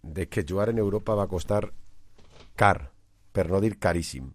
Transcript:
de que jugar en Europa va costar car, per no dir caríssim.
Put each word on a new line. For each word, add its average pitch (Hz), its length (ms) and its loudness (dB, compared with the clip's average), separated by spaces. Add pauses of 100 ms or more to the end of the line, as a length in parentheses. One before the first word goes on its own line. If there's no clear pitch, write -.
de 80 260 -6
que 98 200 -2
jugar 98 220 0
en 117 100 0
Europa 104 360 0
va 101 120 0
costar 98 440 -2 (840)
car, 101 360 4 (400)
per 87 180 0
no 95 120 2
dir 107 160 0
caríssim. 80 580 -2